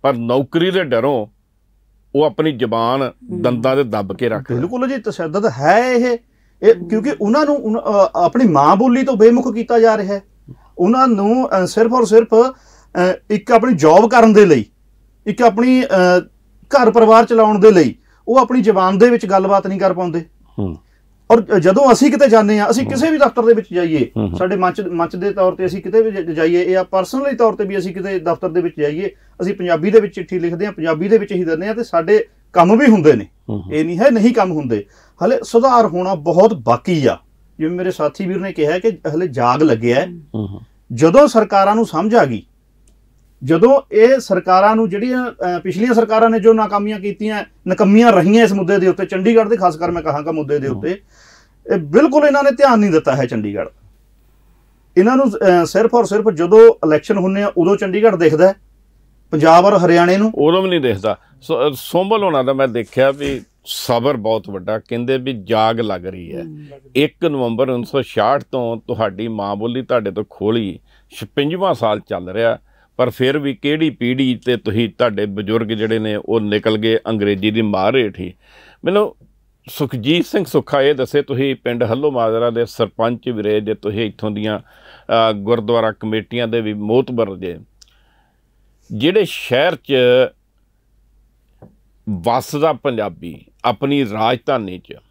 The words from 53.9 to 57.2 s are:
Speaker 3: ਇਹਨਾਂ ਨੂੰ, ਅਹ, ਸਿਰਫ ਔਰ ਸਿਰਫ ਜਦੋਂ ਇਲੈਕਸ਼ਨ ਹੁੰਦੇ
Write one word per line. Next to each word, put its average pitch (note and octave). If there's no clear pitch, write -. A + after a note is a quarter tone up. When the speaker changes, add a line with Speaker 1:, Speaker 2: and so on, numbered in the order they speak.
Speaker 3:
ਇਹਨਾਂ A3+
ਨੂੰ, C4+
ਅਹ, F3+
ਸਿਰਫ A3
ਔਰ A#3+
ਸਿਰਫ G#3
ਜਦੋਂ F3
ਇਲੈਕਸ਼ਨ G3+
ਹੁੰਦੇ F#3+